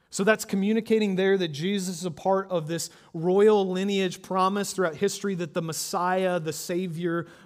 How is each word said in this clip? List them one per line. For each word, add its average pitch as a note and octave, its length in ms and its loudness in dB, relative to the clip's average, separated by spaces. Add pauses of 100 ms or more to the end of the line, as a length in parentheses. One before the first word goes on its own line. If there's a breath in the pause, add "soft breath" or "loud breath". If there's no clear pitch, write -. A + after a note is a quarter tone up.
(100)
So - 120 -4
that's G#3+ 220 2
communicating G#3+ 720 2
there G3 200 4
that F3+ 120 0
Jesus F3+ 500 -4
is F3 60 -10
a F3+ 60 -4
part F#3+ 400 0
of D#3+ 180 -2
this E3 200 -6 (240 loud breath)
royal G3 560 4
lineage F#3+ 540 -2
promise F#3+ 500 0
throughout E3+ 220 0
history G3 400 -2
that F3 200 -6
the F3 80 -2
Messiah, F3+ 760 0
the D#3 140 -4
Savior, E3+ 760 -4 (200 loud breath)